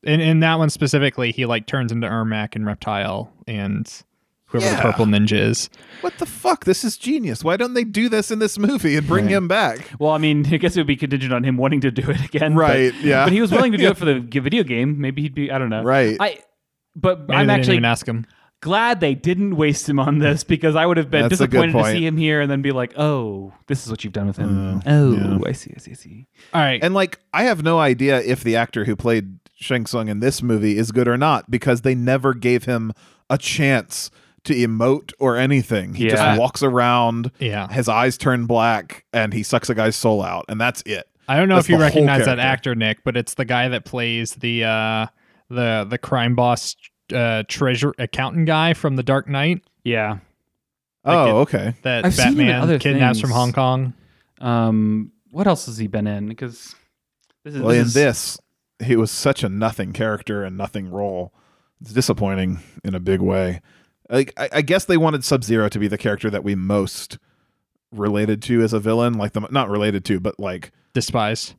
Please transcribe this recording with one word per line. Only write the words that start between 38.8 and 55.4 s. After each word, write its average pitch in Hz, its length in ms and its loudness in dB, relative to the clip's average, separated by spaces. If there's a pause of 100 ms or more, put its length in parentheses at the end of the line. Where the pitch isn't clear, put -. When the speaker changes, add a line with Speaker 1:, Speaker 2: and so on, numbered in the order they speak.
Speaker 2:
and 110 220 0
he 107 80 -2
sucks - 280 -2
a 120 40 0
guy's 110 220 0
soul 107 260 0
out, 87 260 -6
and 107 120 -6
that's 120 260 -2
it. 104 200 -8 (220)
Speaker 1:
I 135 80 0
don't 185 120 4
know 190 80 6
Speaker 2:
That's 170 100 6
Speaker 1:
if - 40 0
you 170 80 6
Speaker 2:
the 156 120 6
whole 151 120 4
Speaker 1:
recognize 139 240 4
that 127 120 2
Speaker 2:
character. 120 40 0 (280)
Speaker 1:
actor, 120 40 0
Nick, 110 300 0
but 123 120 -2
it's - 180 -4
the 135 100 -4
guy 123 240 0
that 127 160 -4
plays 117 500 -4
the, 117 300 -2
uh, 110 420 -2 (440)
the, 117 380 0
the 120 100 -6
crime 123 360 0
boss, 123 420 0 (380)
uh, 113 340 0
treasure 131 500 0
accountant 135 480 -2
guy 160 280 2
from 139 220 -2
The 127 60 -2
Dark 135 260 0
Knight. 151 340 -2 (220)
Speaker 3:
Yeah. 107 340 -2 (840)
Speaker 1:
That 151 100 4
Speaker 2:
Oh, 156 120 6
Speaker 1:
get-, 110 80 4 (240)
Speaker 2:
okay. 110 240 -2
Speaker 1:
that 123 220 -2
Speaker 3:
I've 180 100 2
seen 127 200 4
him - 60 2
in 277 80 6
Speaker 1:
Batman 123 140 2
Speaker 3:
other 165 160 2
Speaker 1:
kidnaps 127 420 2
from 127 100 0
Speaker 3:
things. 117 80 0
Speaker 1:
Hong 123 140 2
Kong. 127 420 0 (460)
Speaker 3:
Um, 110 720 0 (180)
what 185 160 -2